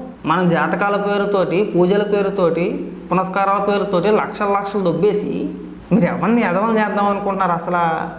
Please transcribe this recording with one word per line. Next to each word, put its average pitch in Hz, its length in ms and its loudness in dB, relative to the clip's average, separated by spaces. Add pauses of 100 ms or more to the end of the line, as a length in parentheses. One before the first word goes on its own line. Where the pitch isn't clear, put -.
(260)
మనం 175 240 2
జాతకాల 180 460 0
పేరుతోటి, 202 800 0
పూజల 180 280 4
పేరుతోటి, 190 880 0 (200)
పునస్కారాల 196 460 0
పేరుతోటి 196 500 0
లక్షల 208 380 0
లక్షలు 202 360 -2
దొబ్బేసి 170 680 0 (420)
మీరు 175 140 4
ఎవరిని 185 360 2
ఎదవం 214 380 0
చేద్దాం 202 260 0
అనుకుంటున్నారు? 196 460 0
అసలు 170 540 0 (120)